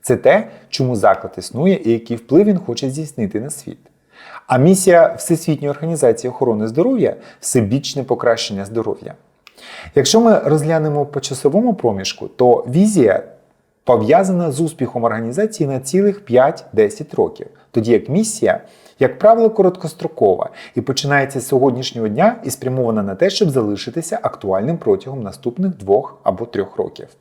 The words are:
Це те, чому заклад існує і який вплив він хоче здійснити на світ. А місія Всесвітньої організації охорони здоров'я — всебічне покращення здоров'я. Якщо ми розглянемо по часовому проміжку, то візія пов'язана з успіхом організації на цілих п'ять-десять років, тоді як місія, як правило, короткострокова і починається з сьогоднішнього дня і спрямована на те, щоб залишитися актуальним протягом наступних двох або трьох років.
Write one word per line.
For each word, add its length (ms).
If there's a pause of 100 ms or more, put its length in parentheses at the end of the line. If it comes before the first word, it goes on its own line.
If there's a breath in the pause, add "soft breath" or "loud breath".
Це 160
те, 320 (200 loud breath)
чому 280
заклад 420
існує 460
і 80
який 240
вплив 280
він 140
хоче 320
здійснити 500
на 100
світ. 280 (680 loud breath)
А 120
місія 600
Всесвітньої 520
організації 600
охорони 380
здоров'я — 480 (240 loud breath)
всебічне 640
покращення 600
здоров'я. 500 (800 loud breath)
Якщо 260
ми 180
розглянемо 680
по 140
часовому 540
проміжку, 540
то 400
візія 540 (600)
пов'язана 680
з 80
успіхом 440
організації 640
на 120
цілих 440
п'ять-десять 920
років, 320 (240 soft breath)
тоді 220
як 160
місія, 520 (380 soft breath)
як 200
правило, 320
короткострокова 1000 (240 loud breath)
і 60
починається 600
з 60
сьогоднішнього 600
дня 360
і 60
спрямована 520
на 120
те, 160
щоб 200
залишитися 720
актуальним 560
протягом 440
наступних 540
двох 460
або 240
трьох 300
років. 320 (120)